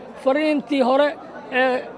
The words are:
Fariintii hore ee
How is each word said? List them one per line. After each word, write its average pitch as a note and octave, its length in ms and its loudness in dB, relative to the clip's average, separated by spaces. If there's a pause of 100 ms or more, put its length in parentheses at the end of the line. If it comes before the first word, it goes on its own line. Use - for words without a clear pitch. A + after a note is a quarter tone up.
(240)
Fariintii C#4+ 580 2
hore C4+ 260 4 (440)
ee B3+ 300 2 (160)